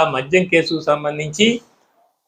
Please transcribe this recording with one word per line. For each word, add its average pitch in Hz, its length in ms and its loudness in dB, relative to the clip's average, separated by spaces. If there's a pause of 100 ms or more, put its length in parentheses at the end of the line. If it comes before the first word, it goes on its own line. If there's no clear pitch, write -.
మద్యం 139 340 0
కేసుకు 165 380 0
సంబంధించి 151 640 0 (800)